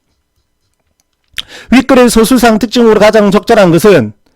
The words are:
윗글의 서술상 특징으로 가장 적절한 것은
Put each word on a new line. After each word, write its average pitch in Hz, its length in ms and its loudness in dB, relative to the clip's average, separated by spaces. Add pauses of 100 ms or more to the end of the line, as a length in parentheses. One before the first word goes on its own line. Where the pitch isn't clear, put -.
(1700)
윗글의 254 400 0
서술상 226 480 0
특징으로 226 400 0
가장 208 320 0
적절한 208 400 0
것은 165 420 0 (240)